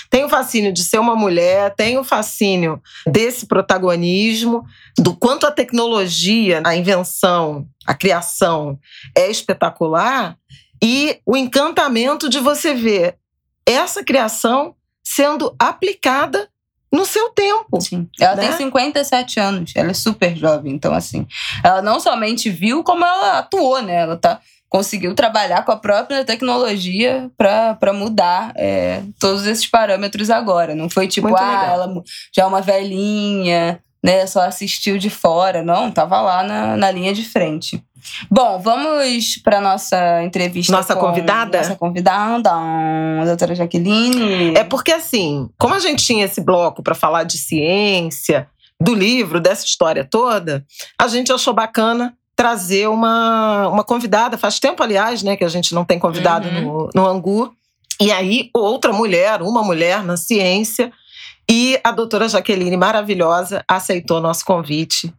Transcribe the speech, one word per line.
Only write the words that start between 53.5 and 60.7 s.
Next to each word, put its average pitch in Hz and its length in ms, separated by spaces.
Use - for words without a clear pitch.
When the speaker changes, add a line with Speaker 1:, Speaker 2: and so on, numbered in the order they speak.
Speaker 1:
uma 208 140
convidada. 233 540
Faz 214 220
tempo, 320 240
aliás, 214 400
né, 196 120
que - 80
a 175 60
gente 170 240
não 170 100
tem 170 140
convidado 170 500
Speaker 2:
Uhum. 170 140
Speaker 1:
no, 156 320
no 190 140
Angu. 196 440
E 208 120
aí, 196 420
outra 233 400
mulher, 202 480
uma 220 220
mulher 180 400
na 175 120
ciência, 208 760